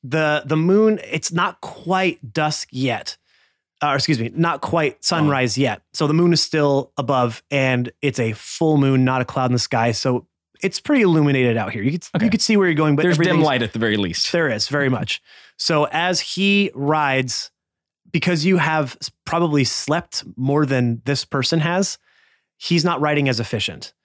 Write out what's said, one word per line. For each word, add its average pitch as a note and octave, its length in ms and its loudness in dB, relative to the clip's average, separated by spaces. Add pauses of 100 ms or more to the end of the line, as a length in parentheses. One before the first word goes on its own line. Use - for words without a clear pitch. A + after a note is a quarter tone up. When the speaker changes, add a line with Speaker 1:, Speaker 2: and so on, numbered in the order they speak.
Speaker 1:
the, D3+ 420 0
the D#3 120 0
moon, G#3 460 4
it's - 280 -8
not F3 300 -4
quite F#3 720 -4
dusk D3+ 380 -2
yet. B2+ 460 -4 (640)
Uh, D3 140 0
excuse C3 240 0
me, A2+ 160 -4
not E3 260 0
quite D#3 420 -2
sunrise C#3 540 0
yet. B2+ 240 -2 (120)
So D#3 140 0
the D3+ 60 2
moon E3+ 200 4
is - 80 2
still C#3+ 560 0
above, B2 540 -2
and C3 400 0 (100)
it's C3+ 180 -2
a A2+ 140 -2
full D#3 440 0
moon, C3+ 280 4
not C3 160 0
a B2 40 -2
cloud C3 220 -2
in B2 60 0
the B2 60 0
sky. A#2 320 0
So B2 360 -2 (360)
it's F#3+ 160 -4
pretty C4+ 240 2
illuminated C#3 540 4
out G#2+ 140 -4
here. G2+ 120 -6
You C3+ 80 0
could, F3 140 -8 (100)
Speaker 2:
Okay. G#3+ 100 0
Speaker 1:
you G3+ 60 2
could - 100 0
see G#3+ 160 2
where F#3+ 100 4
you're E3 60 2
going, D3+ 220 2
but D3+ 80 0
Speaker 2:
There's F3 140 4
dim E3+ 100 2
Speaker 1:
everything's E3 180 4
Speaker 2:
light C3 160 2
at G#2+ 120 -4
the A2 60 -6
very A2 180 2
least. F2+ 340 -2
Speaker 1:
There E3 180 0
is, G#2+ 180 -4
very C#3 220 0
much. - 320 -4 (380)
So D3+ 320 2
as F3 280 0
he G3+ 540 0
rides, C#3 800 -2 (600)
because E3 340 0
you F#3 120 4
have D#3 440 0
s-, - 100 -10 (140)
probably D#3+ 380 2
slept - 600 -4 (120)
more C#3+ 300 0
than B2 400 0
this C#3+ 200 -2
person C#3+ 340 -2
has, F3 400 -2 (580)
he's E3 260 0
not E3+ 180 0
riding D3 280 2
as A#2 100 0
efficient. G#2 540 -6 (120)